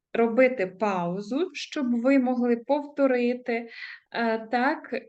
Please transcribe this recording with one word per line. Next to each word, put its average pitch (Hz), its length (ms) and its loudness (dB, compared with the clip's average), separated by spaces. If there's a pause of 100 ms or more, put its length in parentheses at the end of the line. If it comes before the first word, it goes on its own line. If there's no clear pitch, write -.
(120)
робити 233 540 2
паузу, 208 880 -2
щоб 240 500 -4
ви 269 160 6
могли 247 380 2
повторити, 247 1120 -2 (420)
е, 226 280 -2
так, 247 560 -2 (140)